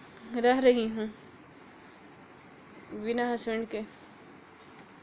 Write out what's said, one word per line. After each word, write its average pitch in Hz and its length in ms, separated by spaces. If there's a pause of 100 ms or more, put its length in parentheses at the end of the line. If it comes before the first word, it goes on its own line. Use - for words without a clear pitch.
(360)
रह 247 240
रही 247 280
हूँ 220 260 (1800)
बिना 233 400
husband 226 360
के। 220 140 (1200)